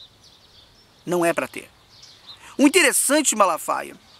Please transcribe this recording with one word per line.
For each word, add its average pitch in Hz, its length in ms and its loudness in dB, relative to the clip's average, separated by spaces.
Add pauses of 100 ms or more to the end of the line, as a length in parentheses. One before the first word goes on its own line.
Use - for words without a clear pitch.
(1040)
não - 200 -2
é 320 80 2
pra - 140 -4
ter. - 220 -16 (880)
O 277 100 4
interessante, 285 680 2
Malafaia, 147 600 -2 (240)